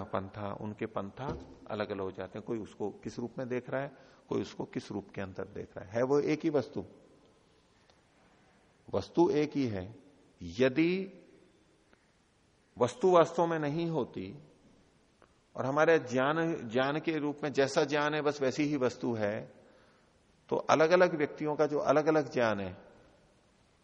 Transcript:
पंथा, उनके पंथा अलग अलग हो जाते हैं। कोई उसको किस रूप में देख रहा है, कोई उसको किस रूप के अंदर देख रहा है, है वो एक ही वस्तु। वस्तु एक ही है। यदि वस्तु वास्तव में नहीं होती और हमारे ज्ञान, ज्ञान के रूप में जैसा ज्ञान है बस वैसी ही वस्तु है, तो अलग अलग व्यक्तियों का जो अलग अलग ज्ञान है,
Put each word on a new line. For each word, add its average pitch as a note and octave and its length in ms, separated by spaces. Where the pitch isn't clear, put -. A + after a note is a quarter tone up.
पंथा, G2 480
उनके G#2+ 240
पंथा G#2+ 420
अलग G#2+ 200
अलग G2 100
हो F#2+ 100
जाते F#2+ 280
हैं। G2+ 80
कोई A#2 120
उसको G2+ 300
किस A#2+ 160
रूप A#2 180
में C3 120
देख B2 200
रहा C3 120
है, D3 100
कोई A2+ 120
उसको - 240
किस - 260
रूप G2+ 240
के G2+ 60
अंदर F#2+ 320
देख - 240
रहा G2 80
है, F#2 60
है A#2 120
वो C#3 160
एक D3+ 240
ही E3 60
वस्तु। B2+ 360
वस्तु E3 440
एक D3 240
ही C#3 120
है। G2 160
यदि C3 680
वस्तु A#2+ 340
वास्तव E3+ 360
में E3 120
नहीं D#3 300
होती A#2 440
और A#2+ 100
हमारे D#3 360
ज्ञान, C#3+ 680
ज्ञान C3+ 300
के D#3 180
रूप D3 260
में D3 100
जैसा C#3 300
ज्ञान D3 300
है D3+ 80
बस C#3+ 200
वैसी C3+ 220
ही D3 140
वस्तु B2 360
है, A2 280
तो - 60
अलग D#3 360
अलग F3+ 240
व्यक्तियों D3+ 400
का D3+ 100
जो C#3+ 140
अलग D3 280
अलग D3+ 260
ज्ञान A2+ 260
है, F#2 180